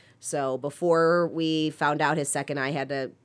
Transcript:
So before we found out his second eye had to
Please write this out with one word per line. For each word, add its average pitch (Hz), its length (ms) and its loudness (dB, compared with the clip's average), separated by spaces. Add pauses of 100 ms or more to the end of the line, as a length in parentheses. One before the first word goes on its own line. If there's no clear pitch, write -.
(200)
So 135 360 -4
before 165 720 2
we 156 420 0
found 147 300 0
out 151 160 2
his 143 120 0
second 143 300 -4
eye 135 120 -2
had 139 200 -4
to 135 200 -4 (140)